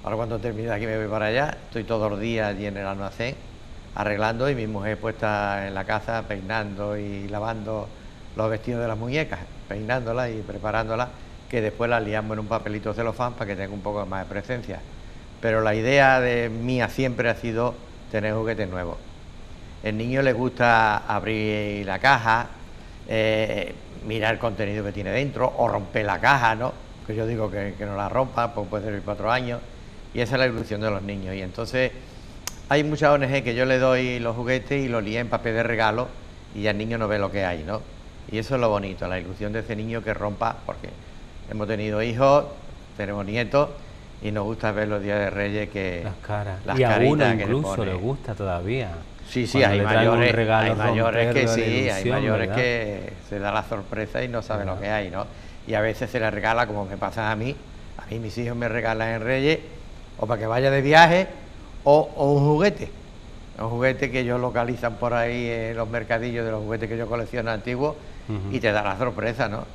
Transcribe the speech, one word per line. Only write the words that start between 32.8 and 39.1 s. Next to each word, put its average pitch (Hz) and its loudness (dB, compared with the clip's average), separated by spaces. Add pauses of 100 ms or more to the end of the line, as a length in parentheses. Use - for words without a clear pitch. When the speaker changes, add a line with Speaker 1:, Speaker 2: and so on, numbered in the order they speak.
Speaker 1:
muchas 151 4
O 147 8
N 139 4
G 135 2
que 123 0
yo 127 4
le 131 4
doy 127 4
los 117 -2
juguetes 127 0
y - -2
los 117 0
lié 107 -2
en 120 -2
papel 113 0
de 117 2
regalo, 113 2 (460)
y 104 -8
ya 107 2
el 101 0
niño 113 -2
no 110 0
ve 104 2
lo 98 0
que 101 0
hay, 87 -2
¿no? 101 -4 (480)
Y 107 -2
eso 113 -2
es 127 2
lo 117 4
bonito, 98 -2
la 92 -2